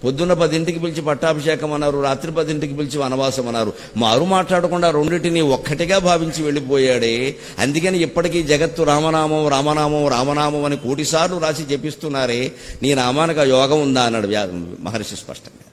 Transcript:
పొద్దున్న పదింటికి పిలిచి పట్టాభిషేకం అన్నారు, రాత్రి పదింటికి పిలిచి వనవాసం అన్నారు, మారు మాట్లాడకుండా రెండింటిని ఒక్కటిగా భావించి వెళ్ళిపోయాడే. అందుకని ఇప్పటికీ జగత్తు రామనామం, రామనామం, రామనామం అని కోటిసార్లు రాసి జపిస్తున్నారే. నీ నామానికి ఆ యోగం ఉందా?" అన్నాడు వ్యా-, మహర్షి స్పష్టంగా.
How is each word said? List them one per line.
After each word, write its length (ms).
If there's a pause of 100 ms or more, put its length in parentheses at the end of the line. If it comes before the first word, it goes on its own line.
పొద్దున్న 300
పదింటికి 460
పిలిచి 220
పట్టాభిషేకం 720
అన్నారు, 280
రాత్రి 300
పదింటికి 420
పిలిచి 240
వనవాసం 500
అన్నారు, 260 (240)
మారు 280
మాట్లాడకుండా 680
రెండింటిని 500
ఒక్కటిగా 560
భావించి 460
వెళ్ళిపోయాడే. 920 (240)
అందుకని 400
ఇప్పటికీ 440
జగత్తు 400
రామనామం, 640
రామనామం, 600
రామనామం 580
అని 120
కోటిసార్లు 600
రాసి 260
జపిస్తున్నారే. 880 (320)
నీ 100
నామానికి 460
ఆ 40
యోగం 380
ఉందా?" 200
అన్నాడు 260
వ్యా-, 380 (140)
మహర్షి 360
స్పష్టంగా. 580